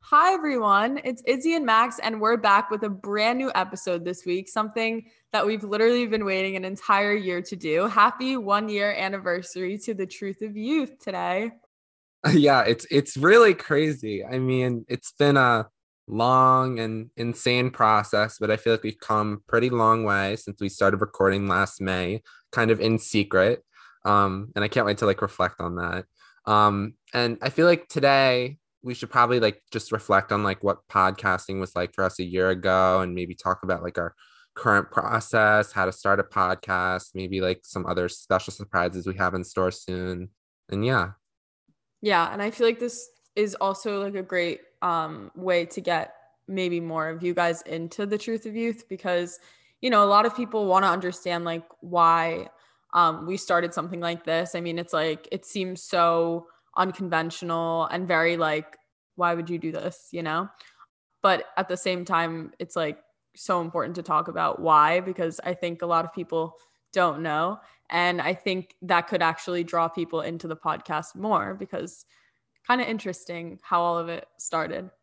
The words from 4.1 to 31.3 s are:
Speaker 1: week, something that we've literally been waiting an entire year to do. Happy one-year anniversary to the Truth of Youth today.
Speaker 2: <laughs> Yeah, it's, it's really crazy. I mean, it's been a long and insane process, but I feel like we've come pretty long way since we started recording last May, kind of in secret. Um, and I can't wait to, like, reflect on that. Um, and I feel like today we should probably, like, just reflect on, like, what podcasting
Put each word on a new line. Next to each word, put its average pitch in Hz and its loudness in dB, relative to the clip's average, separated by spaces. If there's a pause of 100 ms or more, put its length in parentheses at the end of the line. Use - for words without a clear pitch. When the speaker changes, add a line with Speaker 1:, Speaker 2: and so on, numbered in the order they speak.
Speaker 1:
week, 185 -4
something 226 -4 (260)
that 202 2
we've 214 -2
literally 226 2
been 214 -2
waiting 190 0
an 185 -6
entire 202 0
year 185 -2
to 180 -10
do. 170 0
Happy 247 2
one-year 208 0
anniversary 185 -4
to 214 -6
the 190 -6
Truth 196 -10
of 214 -10
Youth 262 -2
today. 185 -4
Speaker 2:
<laughs> - -6
Yeah, 143 6
it's, 117 0
it's 143 2
really 196 8
crazy. 135 -2
I 127 -4
mean, 127 0
it's - -8
been 143 6
a 120 4 (380)
long 131 4
and 110 -6
insane 123 0
process, 107 2
but 107 0
I 107 4
feel 113 2
like 110 -4
we've 107 -8
come 107 -2
pretty 120 2
long 113 4
way 98 0
since 101 -12
we 101 -2
started 98 2
recording 98 2
last 95 0
May, 95 -2 (300)
kind 113 4
of 110 4
in 110 2
secret. 101 2 (440)
Um, 101 2
and 104 0
I 107 -2
can't 117 0
wait 101 0
to, 113 0
like, 98 2
reflect 92 -2
on 87 -4
that. 87 -6 (460)
Um, 104 4 (200)
and 120 0
I 127 -2
feel 160 4
like 175 2
today 135 2 (240)
we 127 -8
should 117 -10
probably, 120 4
like, 107 2
just - -6
reflect 101 2
on, 104 0
like, 95 -2
what 98 -2
podcasting 95 0